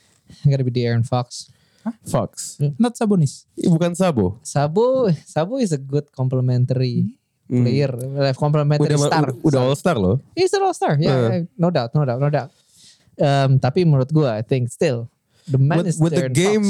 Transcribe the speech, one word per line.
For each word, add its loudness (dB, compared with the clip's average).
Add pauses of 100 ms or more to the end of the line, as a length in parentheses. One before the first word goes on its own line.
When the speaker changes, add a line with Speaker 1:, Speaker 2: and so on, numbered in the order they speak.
(420)
Speaker 1:
Gotta 2
be -2
De'Aaron 0
Fox. -6 (320)
Speaker 2:
Hah? -8
Speaker 3:
Fox. -6
Speaker 1:
Hmm. -2
Speaker 2:
Not 0
Sabonis. 0
Speaker 3:
Ih, -2
bukan 2
Sabo. 0
Speaker 1:
Sabo, 0 (180)
Sabo -4
is -2
a -2
good -6
complementary -2 (320)
Speaker 3:
Hmm. 0
Speaker 1:
player, 0 (400)
complementary 0
Speaker 3:
Udah 2
ma-, 2
Speaker 1:
star. 0
Speaker 3:
udah, -4
udah 2
Speaker 1:
Sabo. 2
Speaker 3:
all-star 0
loh. 2 (180)
Speaker 1:
He's 0
an 0
all-star, 0
yeah, 0
Speaker 3:
Heeh. 2
Speaker 1:
yeah, -2 (120)
no 0
doubt, -2
no 2
doubt, -2
no 0
doubt. -2 (640)
Um, 2
tapi 0
menurut 2
gua, 2
I -4
think -2
still -4 (400)
the -2
man 2
Speaker 3:
With, 0
Speaker 1:
is -2
Speaker 3:
with 2
the 0
Speaker 1:
De'Aaron -4
Speaker 3:
game 2